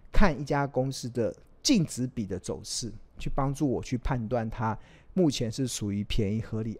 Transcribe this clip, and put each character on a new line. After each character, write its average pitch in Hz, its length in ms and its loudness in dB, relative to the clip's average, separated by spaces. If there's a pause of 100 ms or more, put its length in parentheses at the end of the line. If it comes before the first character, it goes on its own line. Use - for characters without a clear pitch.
(120)
看 180 240 8
一 139 80 -6
家 143 220 0
公 135 260 0
司 131 180 -8
的 113 220 0 (300)
净 208 240 4
值 127 220 -4
比 117 180 -4
的 90 140 -6
走 80 240 -6
势， - 280 -8 (280)
去 - 100 -2
帮 139 240 0
助 139 160 0
我 101 140 0
去 - 120 -2
判 117 320 -2
断 113 220 0
它 110 260 -2 (380)
目 175 160 4
前 117 220 -2
是 131 160 -2
属 104 240 -4
于 101 120 -2
便 104 320 0
宜、 110 60 -2
合 110 220 -6
理、 110 160 -8